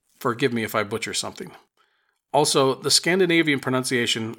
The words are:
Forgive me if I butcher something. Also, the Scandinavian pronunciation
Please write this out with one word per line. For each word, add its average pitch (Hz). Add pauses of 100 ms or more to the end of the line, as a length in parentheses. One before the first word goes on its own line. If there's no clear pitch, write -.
(200)
Forgive 123
me 113
if 104
I 107
butcher 104
something. - (800)
Also, 139
the 139
Scandinavian 165
pronunciation 120